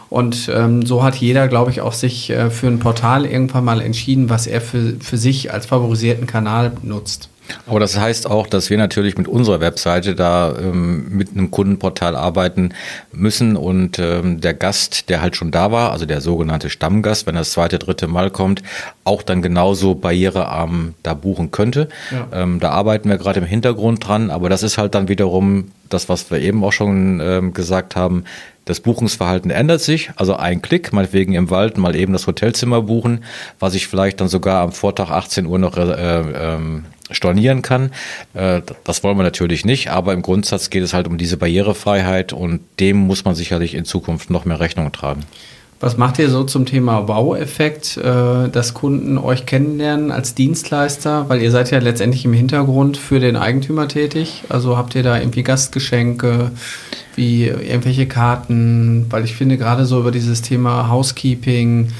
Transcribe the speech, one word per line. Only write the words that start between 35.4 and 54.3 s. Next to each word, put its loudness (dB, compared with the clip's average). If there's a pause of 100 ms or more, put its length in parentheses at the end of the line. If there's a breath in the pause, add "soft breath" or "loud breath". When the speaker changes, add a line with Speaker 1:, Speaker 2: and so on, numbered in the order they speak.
Speaker 2:
Uhr 0
noch, 0
äh, 2
ähm, -2 (260)
stornieren 2
kann. 0 (440 loud breath)
Äh, 0 (220)
das -4
wollen 2
wir 4
natürlich 0
nicht, 0
aber 0
im -2
Grundsatz -2
geht 0
es -2
halt 0
um -2
diese -2
Barrierefreiheit 0
und -4 (180)
dem 4
muss 2
man 0
sicherlich -2
in -6
Zukunft -4
noch -2
mehr -2
Rechnung -2
tragen. -6 (580 loud breath)
Speaker 1:
Was 0
macht 0
ihr 4
so 0
zum 0
Thema 0
Wow-Effekt, -2
äh, 2
dass -2
Kunden 0
euch -2
kennenlernen 0
als -4
Dienstleister? 0
Weil 2
ihr 2
seid 2
ja 4
letztendlich 0
im 4
Hintergrund 4
für 0
den 4
Eigentümer 0
tätig. -2